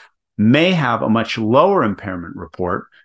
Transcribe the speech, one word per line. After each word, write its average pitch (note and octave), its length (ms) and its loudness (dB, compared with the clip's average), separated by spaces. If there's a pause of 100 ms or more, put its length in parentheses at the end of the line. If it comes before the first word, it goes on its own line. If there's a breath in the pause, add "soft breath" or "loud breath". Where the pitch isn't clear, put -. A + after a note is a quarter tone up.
(380 loud breath)
may C3+ 340 4
have C3 300 -2
a B2+ 80 -2
much A2 280 -2
lower C#3 460 2
impairment F#2 540 -8
report F2+ 480 -6 (180 soft breath)